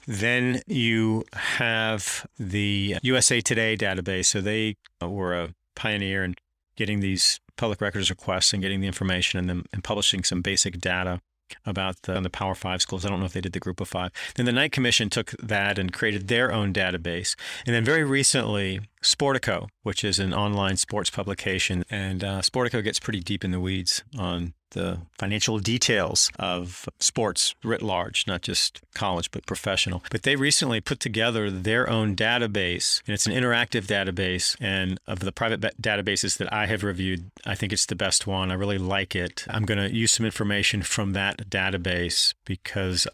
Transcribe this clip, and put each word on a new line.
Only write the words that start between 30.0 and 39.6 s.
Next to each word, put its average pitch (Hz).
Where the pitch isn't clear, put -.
But -
they 139
recently 135
put -
together 110
their 110
own 107
database, 104
and 107
it's -
an 101
interactive 120
database. 92
And 95
of 101
the 95
private 110
ba-, 107
databases 101
that 92
I 107
have 98
reviewed, 92
I 104
think 98
it's 104
the 104
best 92
one. 95
I 92
really 101
like 95
it. 90
I'm 107